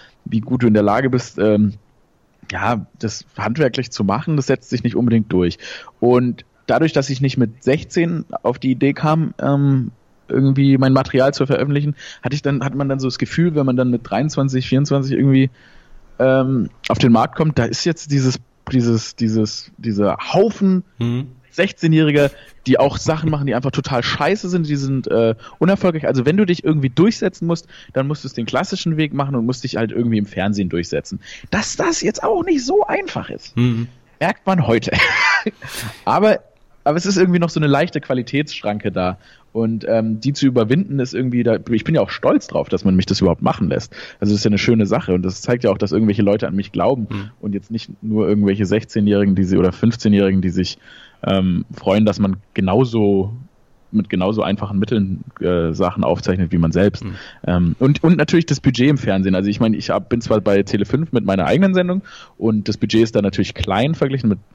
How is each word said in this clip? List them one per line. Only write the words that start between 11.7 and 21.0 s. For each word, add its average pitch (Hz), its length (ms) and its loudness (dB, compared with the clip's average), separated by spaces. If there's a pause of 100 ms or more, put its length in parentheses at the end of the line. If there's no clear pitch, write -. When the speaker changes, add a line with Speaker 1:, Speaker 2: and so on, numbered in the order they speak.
Speaker 1:
hatte - 120 -4
ich 147 80 -6
dann, 139 200 -2
hat 131 120 -4
man 139 160 -2
dann 135 100 -2
so 131 60 -2
das 127 100 -4
Gefühl, 165 380 0
wenn 143 100 0
man 127 120 0
dann 127 140 2
mit 120 140 -2
dreiundzwanzig, 131 640 -2
vierundzwanzig 139 440 0
irgendwie, 135 360 4 (720)
ähm, 131 500 2 (220)
auf - 80 0
den 123 140 6
Markt 113 220 4
kommt, 156 240 0
da 120 60 2
ist 113 220 -4
jetzt 160 260 -4
dieses, 131 260 0 (320)
dieses, 117 460 0
dieses, 110 640 -2
dieser 101 400 -2 (160)
Haufen 190 500 2 (140)
Speaker 2:
Mhm. 120 300 -4 (220)